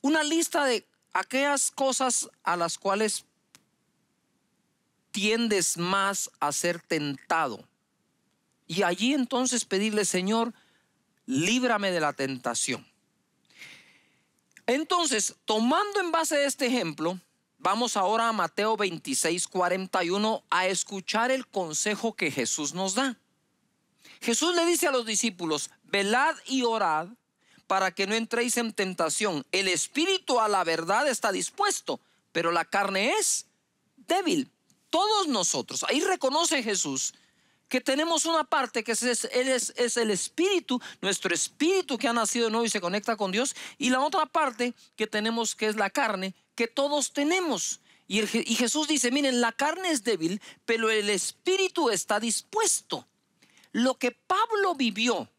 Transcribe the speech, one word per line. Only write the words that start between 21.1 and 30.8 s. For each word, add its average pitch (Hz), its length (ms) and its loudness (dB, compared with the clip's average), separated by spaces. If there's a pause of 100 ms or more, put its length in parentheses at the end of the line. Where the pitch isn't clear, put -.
el 262 160 0
consejo 196 680 -4
que 151 160 -2
Jesús 139 420 -2
nos 190 220 -4
da. 254 220 0 (1040)
Jesús 302 340 2
le 339 100 4
dice 339 220 2
a 277 40 2
los 240 140 0
discípulos, 175 640 -2 (140)
"Velad 233 640 2
y 262 160 0
orad 190 480 0 (580)
para 190 240 2
que 196 160 -2
no 214 80 0
entréis 233 420 0
en 226 140 -2
tentación. 180 800 -2
El 190 160 0
espíritu 294 720 0
a 220 80 4
la 190 160 2
verdad 170 460 2